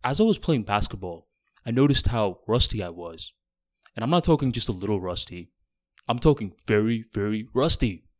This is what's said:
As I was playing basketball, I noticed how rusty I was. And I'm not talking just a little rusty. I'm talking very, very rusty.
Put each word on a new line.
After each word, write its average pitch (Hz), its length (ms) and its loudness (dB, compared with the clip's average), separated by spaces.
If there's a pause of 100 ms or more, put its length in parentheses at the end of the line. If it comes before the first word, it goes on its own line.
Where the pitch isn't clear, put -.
As 135 160 0
I - 20 6
was 220 160 4
playing 131 260 0
basketball, 95 600 -4 (400)
I 117 60 -4
noticed 135 360 4
how 104 380 -2
rusty 113 340 0
I 87 100 -8
was. 82 420 -14 (640)
And 110 80 -6
I'm 131 60 0
not 170 120 4
talking 143 300 4
just - 160 -4
a 117 40 -2
little 98 280 -2
rusty. 90 500 -8 (560)
I'm 120 140 -2
talking 127 340 2 (100)
very, 110 380 2 (100)
very 107 400 -4
rusty. 127 520 0 (160)